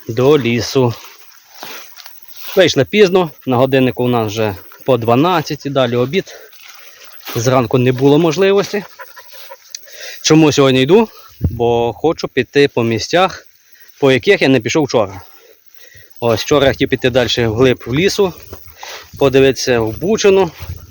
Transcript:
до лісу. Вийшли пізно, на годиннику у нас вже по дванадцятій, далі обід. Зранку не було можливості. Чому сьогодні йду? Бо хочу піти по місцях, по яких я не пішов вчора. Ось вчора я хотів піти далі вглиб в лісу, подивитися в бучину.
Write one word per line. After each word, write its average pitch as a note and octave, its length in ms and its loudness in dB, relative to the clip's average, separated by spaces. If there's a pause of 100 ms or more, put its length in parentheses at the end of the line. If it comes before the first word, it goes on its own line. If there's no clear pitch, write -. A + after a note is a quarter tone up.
до B2+ 300 2
лісу. A#2+ 560 -2 (1600)
Вийшли D#3 280 2
пізно, F#3 460 2 (160)
на B2+ 100 0
годиннику C3 480 0
у B2 40 0
нас A2+ 240 -2
вже G#2+ 220 -4 (300)
по C3 120 2
дванадцятій, C#3 720 -2
далі B2+ 260 -2
обід. B2 380 -4 (1000)
Зранку B2+ 420 0
не B2+ 140 2
було C#3 260 2
можливості. F#3+ 680 0 (1400)
Чому D#3 260 4
сьогодні C3 300 2
йду? G3 260 4 (320)
Бо A#2 520 -2
хочу D#3+ 360 -4
піти C#3 400 0
по B2 140 -4
місцях, A#2 640 -2 (540)
по C3+ 120 4
яких E3+ 300 2
я D3+ 60 2
не C3 120 2
пішов D3+ 240 -2
вчора. G2+ 380 -2 (1000)
Ось A#2 200 0
вчора C#3 260 2
я B2+ 60 4
хотів C3 160 -2
піти B2+ 220 -2
далі A#2+ 360 -2
вглиб A#2+ 400 0
в A#2 80 -6
лісу, F#3 380 -2 (880)
подивитися C3+ 600 2
в A2 180 -4
бучину. F#3+ 520 2 (400)